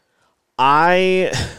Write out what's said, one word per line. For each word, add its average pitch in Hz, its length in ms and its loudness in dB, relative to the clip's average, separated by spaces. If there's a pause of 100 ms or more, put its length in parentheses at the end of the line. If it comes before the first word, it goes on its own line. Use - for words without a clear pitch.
(600)
I, 180 720 2 (280)